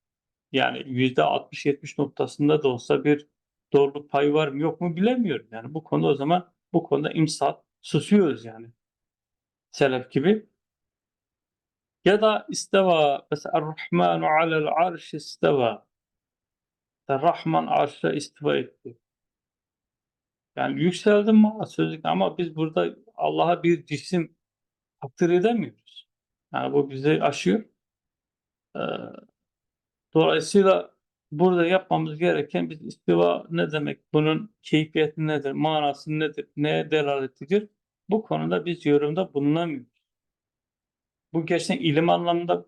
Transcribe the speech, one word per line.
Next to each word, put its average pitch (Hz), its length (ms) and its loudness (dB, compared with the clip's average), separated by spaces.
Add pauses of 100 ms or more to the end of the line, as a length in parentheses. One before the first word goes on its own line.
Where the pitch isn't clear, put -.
(520)
yani 127 340 0
yüzde 131 380 0
altmış - 420 -2
yetmiş 143 320 -4
noktasında 147 680 0
da 143 40 4
olsa 135 360 0
bir 147 240 2 (460)
doğruluk 143 380 2
payı 143 220 2
var 156 140 2
mı 139 140 -6
yok 160 200 -2
mu 175 140 -4
bilemiyorum. 196 560 0
Yani 117 220 -12
bu 156 100 -8
konuda 160 240 -2
o 147 80 2
zaman, 165 380 -2 (200)
bu 160 100 2
konuda 147 280 -2
imsal, 156 440 -2 (260)
susuyoruz 156 640 2
yani. 113 220 -18 (1040)
Selef 131 400 0
gibi. 190 380 0 (1600)
Ya 202 160 4
da 214 280 2
isteva, 165 800 0
mesela 156 260 -4
Er-Rahmanu 165 680 -2
alel 156 400 0
arş 170 460 -2
isteva. 139 760 -2 (1200)
Rahman 160 580 0
arşa 151 440 -2
istiva 147 460 -4
etti. 123 420 -10 (1600)
Yani 135 260 -4
yükseldi 208 520 2
mi? 214 140 8 (200)
Sözlük, 160 380 -4
ama 170 320 0
biz 165 180 -4
burada 160 400 -2 (200)
Allah'a 160 480 0
bir 170 220 0
cisim 156 500 -6 (640)
takdir 165 280 -2
edemiyoruz. 180 800 -2 (440)
Yani 135 200 -4
bu 143 160 2
bizi 147 340 0
aşıyor. 180 420 0 (1080)
Ee, - 40 -10 (1300)
dolayısıyla 160 840 2 (360)
burada 175 340 4
yapmamız 160 520 0
gereken 170 520 -2
biz 156 120 -16
istiva 170 680 0
ne 165 220 -2
demek, 147 420 -6
bunun 156 480 0
keyfiyeti 156 640 -2
nedir, 143 240 -4
manası 151 680 -2
nedir, 151 280 -6 (100)
neye 151 340 -2
delalet 143 500 -2
ediyor? 196 260 -2 (420)
Bu 220 140 0
konuda 160 420 -4
biz 170 200 -6
yorumda 151 480 0
bulunamıyoruz. 147 680 -2 (1300)
Bu 160 120 -2
gerçekten 170 400 -2
ilim 165 240 2
anlamında, 175 580 0